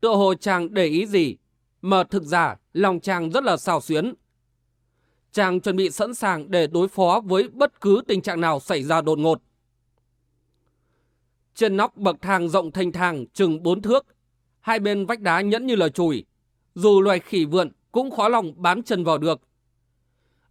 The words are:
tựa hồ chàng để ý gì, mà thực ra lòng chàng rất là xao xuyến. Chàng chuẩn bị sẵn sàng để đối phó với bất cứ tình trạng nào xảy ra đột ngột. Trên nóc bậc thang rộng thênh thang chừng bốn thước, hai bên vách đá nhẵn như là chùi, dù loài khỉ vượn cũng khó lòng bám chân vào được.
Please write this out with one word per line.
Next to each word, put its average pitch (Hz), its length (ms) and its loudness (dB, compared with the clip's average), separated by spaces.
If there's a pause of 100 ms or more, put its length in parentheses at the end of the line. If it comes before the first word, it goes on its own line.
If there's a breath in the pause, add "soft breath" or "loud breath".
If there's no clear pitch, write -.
tựa 226 140 2
hồ 196 200 4
chàng 180 380 -2
để 190 120 2
ý 160 200 0
gì, 185 320 0 (440)
mà 190 220 2
thực 190 200 -4
ra 151 320 0 (180)
lòng 185 260 0
chàng 170 320 -4
rất 254 120 0
là 196 140 0
xao 160 240 -2
xuyến. 165 320 -4 (1160)
Chàng 185 300 0
chuẩn 190 140 -2
bị 190 140 0
sẵn 214 240 -4
sàng 196 380 -4
để 175 160 2
đối 170 200 0
phó 190 380 2
với 190 220 0
bất 277 340 -2
cứ 202 260 4
tình 196 140 0
trạng 170 200 -6
nào 160 180 0
xảy 147 240 -4
ra 160 180 0
đột 151 180 0
ngột. 156 220 2 (2250)
Trên 208 220 0
nóc 214 200 0
bậc 202 240 -2
thang 180 280 -2
rộng 165 220 0
thênh 180 200 -2
thang 170 420 -2
chừng 160 300 0
bốn 175 180 0
thước, 233 240 0 (540)
hai 226 200 -2
bên 202 260 -2
vách 226 160 -6
đá 180 200 0
nhẵn 214 240 0
như 254 100 0
là 175 140 2
chùi, 139 360 -2 (500)
dù 196 260 6
loài 196 180 2
khỉ 180 260 -2
vượn 156 260 0 (200)
cũng 262 200 0
khó 220 180 0
lòng 208 260 0
bám 180 280 0
chân 190 200 -2
vào 160 140 2
được. 156 240 -4 (1080)